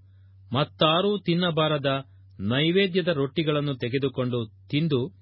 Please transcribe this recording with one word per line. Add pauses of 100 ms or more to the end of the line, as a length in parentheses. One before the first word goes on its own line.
(540)
ಮತ್ತಾರೂ
ತಿನ್ನಬಾರದ (340)
ನೈವೇದ್ಯದ
ರೊಟ್ಟಿಗಳನ್ನು
ತೆಗೆದುಕೊಂಡು
ತಿಂದು